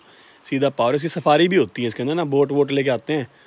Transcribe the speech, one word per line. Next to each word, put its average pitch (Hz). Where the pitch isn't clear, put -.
सीधा 139
power। 123
इसकी 147
सफारी 156
भी 185
होती -
है 120
इसके 123
अंदर 139
ना, 170
बोट 139
वोट 139
लेके 139
आते 127
हैं। 143